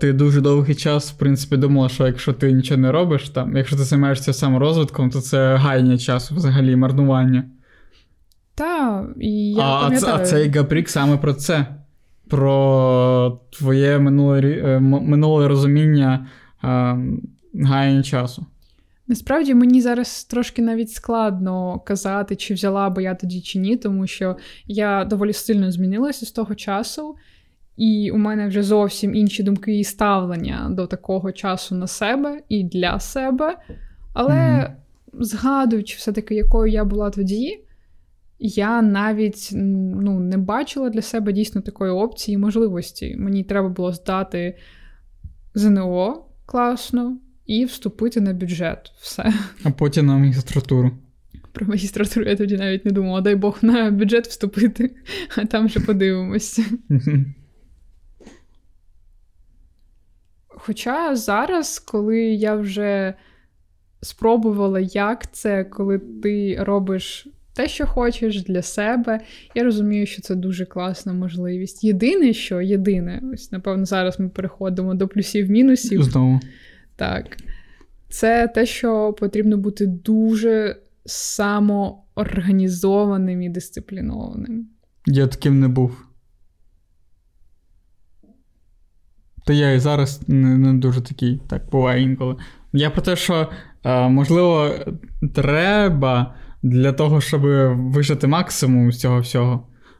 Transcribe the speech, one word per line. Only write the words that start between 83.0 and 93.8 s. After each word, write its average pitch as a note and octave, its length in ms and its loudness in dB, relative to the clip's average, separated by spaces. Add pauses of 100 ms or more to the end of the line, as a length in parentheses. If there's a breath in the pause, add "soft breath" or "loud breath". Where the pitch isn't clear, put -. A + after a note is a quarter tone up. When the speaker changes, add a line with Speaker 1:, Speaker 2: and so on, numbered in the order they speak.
Speaker 2:
і F3+ 60 -6
дисциплінованим. A3 1200 -10 (400)
Speaker 1:
Я C#3 200 4
таким C#3 340 2
не C3+ 80 4
був. B2+ 360 -2 (3500)
Та D3 60 4
я D3 200 4
і C3 60 4
зараз C#3+ 500 0
не, C3 300 6
не C3+ 160 6
дуже B2+ 260 2
такий, B2 480 -4
так - 220 -8
буває B2+ 320 2
інколи. C3 340 -2 (360 loud breath)
Я D3 180 2
про E3+ 120 -2
те, F3+ 140 0
що, E3 320 0 (360 loud breath)